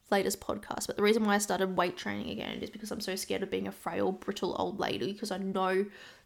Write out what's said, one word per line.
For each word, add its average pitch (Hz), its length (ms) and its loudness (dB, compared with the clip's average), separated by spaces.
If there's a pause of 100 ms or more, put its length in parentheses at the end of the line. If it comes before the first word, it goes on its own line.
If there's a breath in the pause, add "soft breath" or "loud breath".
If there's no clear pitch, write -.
(120)
latest 202 280 2
podcast, - 480 -4
but - 80 -4
the 202 80 2
reason 220 220 6
why 202 100 6
I 208 40 4
started 190 360 2
weight 180 220 2
training - 320 -4
again - 320 -6
is - 80 -6
because 208 200 -12
I'm 214 120 -4
so 190 160 -2
scared 190 260 -2
of 196 80 -4
being 196 160 -2
a 196 40 -4
frail, 190 420 -2
brittle 196 440 -4
old 185 220 0
lady, - 340 -2
'cause 208 160 -8
I 185 100 -2
know 190 480 2 (380 loud breath)